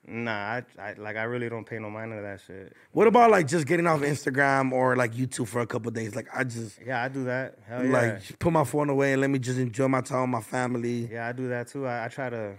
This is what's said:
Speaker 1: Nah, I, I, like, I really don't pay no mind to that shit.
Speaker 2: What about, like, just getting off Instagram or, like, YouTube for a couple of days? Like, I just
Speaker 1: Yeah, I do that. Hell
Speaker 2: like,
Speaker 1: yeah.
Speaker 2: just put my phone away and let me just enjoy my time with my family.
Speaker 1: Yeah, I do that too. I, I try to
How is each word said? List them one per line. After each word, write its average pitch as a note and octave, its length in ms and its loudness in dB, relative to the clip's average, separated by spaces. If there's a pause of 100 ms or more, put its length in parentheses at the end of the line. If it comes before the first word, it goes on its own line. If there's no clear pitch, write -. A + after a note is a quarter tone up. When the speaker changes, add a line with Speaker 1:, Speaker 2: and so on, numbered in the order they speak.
Speaker 1:
Nah, A2+ 260 -4
I, G#2+ 300 -4 (200)
I, G2+ 120 -10
like, G#2+ 220 -10
I A2 60 -4
really A#2+ 260 -4
don't A2+ 160 -8
pay A2+ 140 -10
no A2 120 -10
mind A2 220 -10
to G#2+ 80 -10
that G2+ 240 -12
shit. F#2 300 -18 (160)
Speaker 2:
What G3+ 160 4
about, A#3 240 8
like, F#3 160 6
just D#3 220 2
getting E3+ 180 2
off D#3 140 4
Instagram C#3 720 2
or, B2+ 240 4
like, A#2+ 180 2
YouTube B2 320 -2
for A#2+ 140 -2
a A#2 60 0
couple A#2 220 -4
of A2 60 -6
days? A2 220 -4
Like, A2+ 180 -8
I B2+ 100 -2
just A#2 400 -8
Speaker 1:
Yeah, B2 200 -4
I C3 40 -4
do C3+ 160 -6
that. B2+ 320 -4 (100)
Hell B2 180 -4
Speaker 2:
like, B2+ 180 4
Speaker 1:
yeah. G#2+ 160 0
Speaker 2:
just - 220 -16
put E3+ 120 2
my D#3 120 4
phone D3 260 0
away C#3 220 4
and C3+ 100 4
let C3+ 80 2
me C#3 80 2
just B2+ 220 -2
enjoy B2+ 280 0
my C3 140 2
time C3 200 -2
with B2+ 80 0
my A#2 120 -2
family. A#2+ 680 -2
Speaker 1:
Yeah, A#2 180 -6
I A#2+ 40 -6
do B2+ 180 -6
that A#2+ 180 -4
too. C#3 180 -8
I, A#2+ 200 -4
I - 20 -6
try C3 200 -6
to A2 300 -6